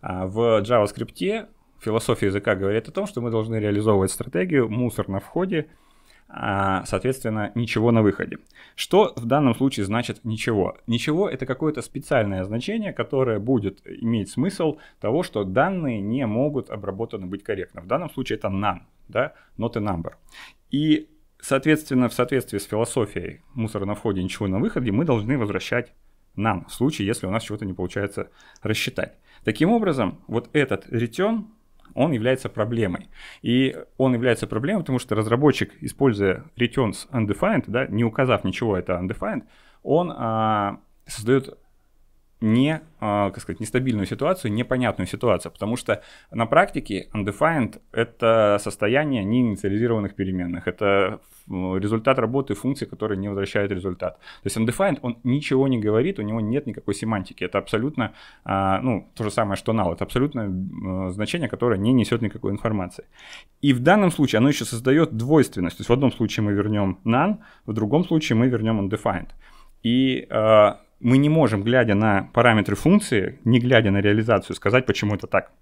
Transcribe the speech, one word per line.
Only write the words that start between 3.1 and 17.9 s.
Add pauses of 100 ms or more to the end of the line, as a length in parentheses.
мы
должны
реализовывать
стратегию
мусор
на
входе, (600)
а,
соответственно,
ничего
на
выходе. (360)
Что
в
данном
случае
значит
ничего? (100)
Ничего —
это
какое-то
специальное
значение,
которое
будет
иметь
смысл (220)
того,
что
данные
не
могут
обработаны
быть
корректно.
В
данном